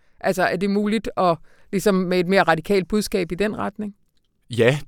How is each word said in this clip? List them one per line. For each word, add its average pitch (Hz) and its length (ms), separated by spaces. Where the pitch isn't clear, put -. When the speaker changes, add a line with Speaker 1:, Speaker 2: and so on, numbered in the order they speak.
Speaker 1:
Altså, 185 240
er 139 120
det 190 140
muligt 208 480
at, 175 200
ligesom 202 240
med 185 240
et 180 80
mere 190 160
radikalt 165 440
budskab 196 440
i 180 40
den 208 220
retning? 202 380
Speaker 2:
Ja, 120 280